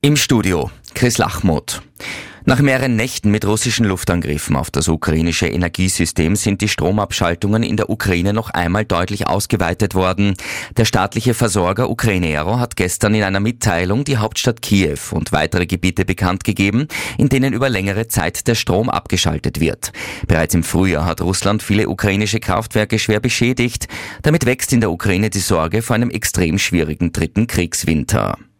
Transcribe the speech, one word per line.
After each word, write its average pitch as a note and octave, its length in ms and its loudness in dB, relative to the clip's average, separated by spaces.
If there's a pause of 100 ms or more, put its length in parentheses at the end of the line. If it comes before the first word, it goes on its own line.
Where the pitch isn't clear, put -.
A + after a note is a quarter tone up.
Im D3 160 4
Studio F#2+ 540 2 (240)
Chris B2 240 2
Lachmuth. E2 640 0 (640)
Nach C3 160 4
mehreren C3 340 2
Nächten G#2+ 380 0
mit G#2+ 120 0
russischen A2+ 400 2
Luftangriffen E2+ 680 0
auf C#2 160 -2
das C#2 160 -2
ukrainische E2 640 0
Energiesystem F2+ 880 0
sind G2 240 0
die G#2+ 80 0
Stromabschaltungen G2+ 960 0
in - 120 -2
der G#2+ 140 -2
Ukraine F#2+ 420 0
noch A2 180 -2
einmal F2 340 0
deutlich G2 420 -2
ausgeweitet F#2+ 720 0
worden. F#2 400 2 (400)
Der A#2 80 4
staatliche A2 500 0
Versorger G2+ 560 0
Ukrenero F2+ 680 0
hat B2 160 -4
gestern G#2 400 0
in G#2+ 80 2
einer G2 160 0
Mitteilung G#2 640 0
die C#3 140 0
Hauptstadt A2 440 -2
Kiew F2+ 360 2 (120)
und - 220 -4
weitere D#2+ 340 0
Gebiete F#2 380 0
bekannt F#2 400 -2
gegeben, G2+ 420 2 (300)
in C#3+ 120 4
denen C3+ 240 2
über B2 160 0
längere G2+ 380 -2
Zeit - 400 -2
der A#2+ 80 2
Strom G#2+ 360 0
abgeschaltet - 680 -2
wird. - 340 -2 (360)
Bereits D#2+ 260 2
im E2+ 80 4
Frühjahr E2 440 0
hat E2 160 -2
Russland G2 380 0
viele G#2 280 0
ukrainische G2+ 500 0
Kraftwerke G#2+ 640 -2
schwer G#2+ 180 0
beschädigt. A#2+ 680 0 (340)
Damit D#3+ 240 2
wächst B2+ 260 0
in B2 80 4
der G2+ 120 2
Ukraine G2 360 0
die G2+ 120 -2
Sorge F2 420 0
vor A2+ 140 0
einem A#2 140 0
extrem F2+ 500 0
schwierigen D#2+ 500 0
dritten - 380 0
Kriegswinter. C2+ 920 0 (220)